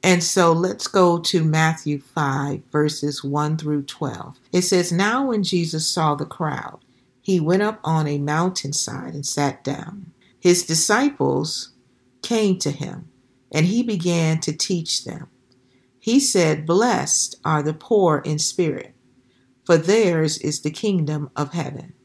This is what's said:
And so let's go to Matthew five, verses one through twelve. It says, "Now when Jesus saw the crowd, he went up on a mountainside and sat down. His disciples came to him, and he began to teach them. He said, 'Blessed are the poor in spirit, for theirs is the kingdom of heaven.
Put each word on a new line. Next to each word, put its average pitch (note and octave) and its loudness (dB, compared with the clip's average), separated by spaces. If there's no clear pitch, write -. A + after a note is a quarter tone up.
And F3+ 6
so E3+ 4
let's F#3 -2
go F3 4
to E3 0
Matthew D#3 0
five, C#3+ -4
verses D3+ -2
one D3 -2
through D3+ -2
twelve. - -10
It F3+ 2
says, F3+ 2
"Now A3 0
when G#3+ 0
Jesus D#3+ -2
saw D3+ 0
the C#3+ -6
crowd, - -8
he F#3 0
went F3 2
up G#3+ -2
on D#3 2
a C#3+ -2
mountainside D3+ -4
and C#3+ -10
sat C#3+ -2
down. - -10
His F3+ 4
disciples D#3+ 0
came G#3+ 0
to C#3+ -2
him, - -10
and D#3 4
he A#3 2
began E3+ 0
to D#3 -4
teach - -4
them. - -12
He A#3 4
said, D#3 2
'Blessed F3+ 2
are D#3 0
the D#3 -2
poor E3+ 2
in D3+ -2
spirit, - -4
for E3+ 4
theirs E3 2
is - -4
the D#3 -4
kingdom D3+ -2
of C#3+ -4
heaven. C#3+ -8